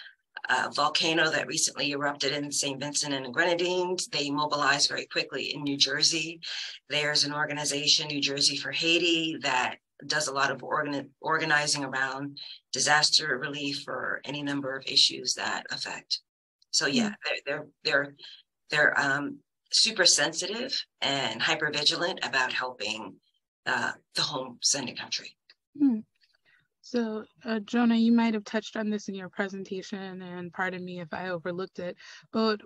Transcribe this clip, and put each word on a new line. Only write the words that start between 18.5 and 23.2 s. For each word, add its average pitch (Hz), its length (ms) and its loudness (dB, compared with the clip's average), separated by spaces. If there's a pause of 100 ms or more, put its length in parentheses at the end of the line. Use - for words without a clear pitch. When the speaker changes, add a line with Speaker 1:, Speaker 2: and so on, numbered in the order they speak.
Speaker 1:
they're, 151 300 4
um, 143 400 0 (320)
super 185 340 4
sensitive 175 800 2 (180)
and 135 400 0
hyper 156 300 0
vigilant 156 520 0
about 127 300 2
helping, 107 640 -6 (460)